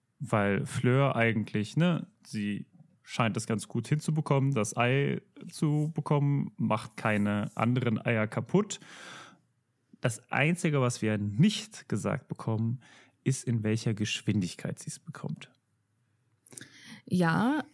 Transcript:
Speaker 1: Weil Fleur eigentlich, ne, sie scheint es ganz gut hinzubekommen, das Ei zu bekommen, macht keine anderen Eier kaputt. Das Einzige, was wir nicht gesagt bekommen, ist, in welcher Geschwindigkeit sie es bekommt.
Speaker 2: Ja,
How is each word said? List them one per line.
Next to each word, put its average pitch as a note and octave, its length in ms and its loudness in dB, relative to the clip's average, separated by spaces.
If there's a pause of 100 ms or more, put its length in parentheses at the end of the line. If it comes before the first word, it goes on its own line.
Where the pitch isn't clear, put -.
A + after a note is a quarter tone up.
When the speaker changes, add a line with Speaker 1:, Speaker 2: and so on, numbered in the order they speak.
(200)
Speaker 1:
Weil G2+ 460 2
Fleur C3 500 2
eigentlich, G#2+ 640 0
ne, E3 300 2 (180)
sie G#2 400 -6 (360)
scheint A2+ 360 0
es G#2+ 100 -4
ganz A2 200 -2
gut A#2 200 -4
hinzubekommen, D3 680 0
das G#2+ 240 -2
Ei C3+ 440 2 (300)
zu D3+ 420 0
bekommen, C#3+ 640 0
macht G#2+ 380 -2
keine G#2 600 0
anderen A#2+ 480 0
Eier A2 240 2
kaputt. F3 520 0 (1200)
Das - 320 -4
Einzige, D3 500 2
was B2 200 0
wir G#2+ 160 2
nicht G#2 720 0
gesagt G2+ 380 -2
bekommen, A2+ 540 -2 (420)
ist, - 220 0
in A2+ 180 0
welcher A2 300 0
Geschwindigkeit - 840 -2
sie - 100 -14
es - 100 -12
bekommt. - 500 -12 (1600)
Speaker 2:
Ja, F#3 580 2 (100)